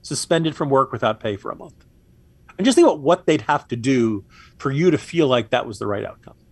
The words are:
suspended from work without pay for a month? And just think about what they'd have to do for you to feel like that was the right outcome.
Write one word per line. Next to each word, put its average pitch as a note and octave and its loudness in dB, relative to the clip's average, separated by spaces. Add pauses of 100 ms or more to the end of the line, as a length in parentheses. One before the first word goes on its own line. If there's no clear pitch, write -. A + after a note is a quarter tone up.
suspended D#3+ -4
from D3 -4
work C3+ 2
without A2 -4
pay G#2 -6
for - -12
a - -10
month? - -20 (720)
And F#3 -4
just B3 4
think E4+ 6
about D#3+ 2
what D#3+ 0
they'd D#3 0
have - -2
to B2 -4
do A#2 0 (340)
for C3+ -4
you D#3 2
to D3+ 2
feel E3 0
like B2 0
that B2 0
was A2+ -12
the A2 -8
right G2+ -4
outcome. - -16 (180)